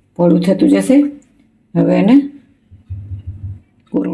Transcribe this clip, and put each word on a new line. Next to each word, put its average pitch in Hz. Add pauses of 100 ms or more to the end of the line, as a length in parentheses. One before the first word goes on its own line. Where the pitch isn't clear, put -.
(160)
પહોળું 175
થતું 190
જશે. 254 (800)
હવે 170
એને 220 (1800)
કોરો -